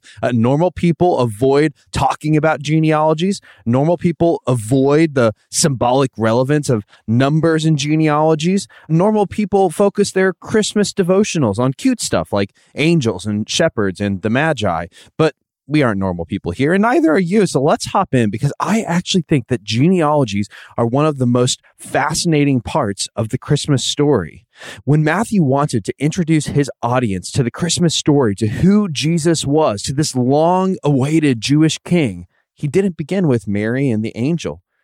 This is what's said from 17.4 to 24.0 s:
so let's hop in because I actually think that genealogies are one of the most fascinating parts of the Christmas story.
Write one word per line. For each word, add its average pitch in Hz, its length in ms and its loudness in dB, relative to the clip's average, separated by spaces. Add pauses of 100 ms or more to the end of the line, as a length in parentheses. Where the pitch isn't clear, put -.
so 139 140 -2
let's 170 240 0
hop - 280 -2
in 117 160 2
because 110 300 -2
I 214 220 0
actually 175 400 -2
think 143 260 -2
that 117 160 -4
genealogies 139 840 0 (280)
are 120 80 0
one 131 200 0
of 151 140 0
the 127 60 0
most 123 360 0 (160)
fascinating 143 840 0
parts 113 560 -4
of 113 140 -4
the 127 80 -4
Christmas 143 440 -2
story. 143 640 -2 (380)